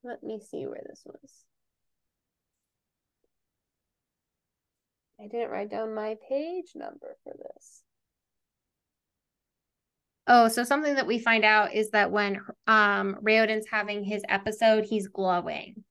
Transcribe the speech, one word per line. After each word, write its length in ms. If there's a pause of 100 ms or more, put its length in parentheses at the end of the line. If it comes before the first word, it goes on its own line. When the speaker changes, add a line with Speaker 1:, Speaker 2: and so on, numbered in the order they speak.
Speaker 1:
let 200
me 160
see 260
where 240
this 160
was. 400 (3750)
I 80
didn't 240
write 180
down 260
my 200 (120)
page 480
number 480
for 140
this. 440 (2500)
Speaker 2:
Oh, 200
so 160
something 300
that 120
we 120
find 260
out 280
is 180
that 200
when, 300 (260)
um, 540
Raoden's 500
having 320
his 240
episode, 560
he's 240
glowing. 840